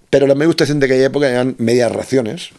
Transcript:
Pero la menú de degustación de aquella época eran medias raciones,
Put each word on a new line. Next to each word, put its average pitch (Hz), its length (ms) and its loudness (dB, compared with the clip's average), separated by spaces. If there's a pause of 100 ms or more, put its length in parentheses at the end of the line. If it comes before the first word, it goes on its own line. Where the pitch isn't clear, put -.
(100)
Pero 139 160 4
la 139 80 2
menú 139 60 0
de 160 60 0
degustación 151 340 0
de 139 60 2
aquella 131 200 2
época 135 240 -2
eran 127 280 -2
medias 120 320 0
raciones, 117 680 -4